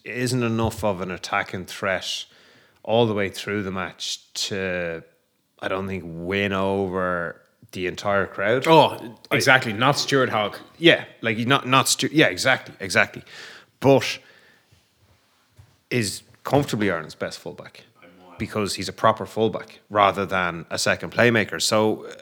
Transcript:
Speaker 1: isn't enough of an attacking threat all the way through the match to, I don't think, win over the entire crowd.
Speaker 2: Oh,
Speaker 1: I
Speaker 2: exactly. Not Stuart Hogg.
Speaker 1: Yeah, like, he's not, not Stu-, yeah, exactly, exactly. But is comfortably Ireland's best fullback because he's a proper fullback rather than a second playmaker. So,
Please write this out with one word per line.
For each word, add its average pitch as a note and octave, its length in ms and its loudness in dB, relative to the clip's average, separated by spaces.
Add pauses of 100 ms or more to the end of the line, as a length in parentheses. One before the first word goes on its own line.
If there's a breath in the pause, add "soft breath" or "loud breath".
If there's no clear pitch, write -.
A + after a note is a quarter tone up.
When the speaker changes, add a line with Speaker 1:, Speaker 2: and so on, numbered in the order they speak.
Speaker 1:
isn't B2 380 -2
enough A2+ 420 0
of F#2 160 -2
an F#2 100 -6
attacking F#2 540 -4
threat - 580 -4 (600 soft breath)
all A2+ 220 4
the A2 80 0
way G2+ 140 -2
through G#2 360 -6
the F#2+ 80 -6
match - 640 -10
to, F2+ 680 -4 (560)
I G#2 80 -10
don't F#2+ 200 -4
think, F#2+ 180 -8
win F#2 480 -4
over F#2 880 -2 (300)
the F2+ 160 -6
entire G2 400 -2
crowd. A#2 400 0
Speaker 2:
Oh, B2+ 480 4 (160)
Speaker 1:
I D3 40 2
Speaker 2:
exactly. B2+ 380 6
Not C3 240 2
Stuart C3 320 2
Hogg. G#2 300 -2 (180)
Speaker 1:
Yeah, E3 280 6 (160)
like, A2+ 160 0
he's A#2 100 -2
not, C3 200 2
not C3 220 4
Stu-, - 220 0
yeah, C#3+ 160 4
exactly, F#2+ 520 -2
exactly. G2 440 0 (560 loud breath)
But C3+ 400 4 (1700 soft breath)
is A2 320 -2 (220)
comfortably A2 480 0
Ireland's D#2 240 -6
best - 240 -10
fullback - 440 -16 (560)
because G#2+ 360 -4
he's F#2 140 -8
a - 40 -12
proper G#2 320 2
fullback - 540 -4 (100)
rather G2+ 360 4
than F2 440 -2
a - 80 -6
second F#2 360 -2
playmaker. A2 480 2
So, A2 460 0 (140)